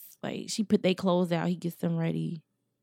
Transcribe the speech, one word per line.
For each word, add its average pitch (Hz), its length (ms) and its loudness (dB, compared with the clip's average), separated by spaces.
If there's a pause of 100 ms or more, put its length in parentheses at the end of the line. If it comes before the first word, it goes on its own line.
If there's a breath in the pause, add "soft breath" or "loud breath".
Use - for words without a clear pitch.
(220)
like, - 280 -8
she - 140 -2
put 202 200 4
their 185 120 4
clothes 180 360 2
out, 165 180 0
he 180 60 0
gets 170 220 -6
them 170 200 -2
ready. 160 460 -2 (400)